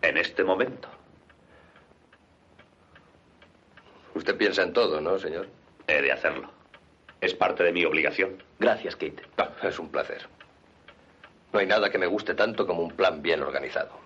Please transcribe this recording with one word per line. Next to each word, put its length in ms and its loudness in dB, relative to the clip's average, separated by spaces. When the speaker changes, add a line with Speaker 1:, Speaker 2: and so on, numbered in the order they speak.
Speaker 1:
en 160 2
este 260 0
momento. 460 0
Speaker 2:
Usted 200 -2
piensa 280 4
en 100 -2
todo, 260 4
¿no, 200 0
señor? 280 -6
Speaker 1:
He 140 4
de 100 2
hacerlo. 380 -2
Es 120 0
parte 300 2
de 80 6
mi 140 2
obligación. 560 0
Speaker 3:
Gracias, 360 0
Kate. 280 -8
Speaker 2:
Ah, 120 0
es 140 -2
un 120 -10
placer. 380 -6
No 60 4
hay 80 2
nada 220 4
que 80 -2
me 100 0
guste 260 -2
tanto 320 0
como 160 -2
un 100 -4
plan 300 2
bien 220 0
organizado. 480 -4